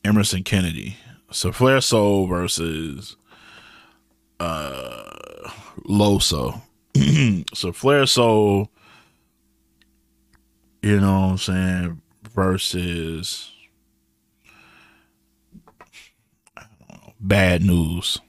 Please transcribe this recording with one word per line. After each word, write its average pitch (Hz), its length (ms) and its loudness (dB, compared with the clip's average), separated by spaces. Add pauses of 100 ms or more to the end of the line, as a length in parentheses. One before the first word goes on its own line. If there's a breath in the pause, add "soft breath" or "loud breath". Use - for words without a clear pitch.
Emerson 101 380 2
Kennedy. 90 540 -2 (340 loud breath)
Soflair 127 520 2
Soul 101 440 2
versus, 82 880 -6 (1200 loud breath)
uh, 64 1120 -10 (380 loud breath)
Loso. 101 760 2 (140)
<clears throat> - 180 -20
Soflair 127 1120 2
Soul, 107 600 4 (2000 soft breath)
you 104 180 4
know 95 200 4
what 95 100 2
I'm 92 80 -2
saying, 90 640 -4 (320)
versus, 90 1160 -4 (3000 soft breath)
I - 60 -20 (260)
don't - 20 -20
know, - 280 -20
Bad 95 440 0
News. 85 680 -2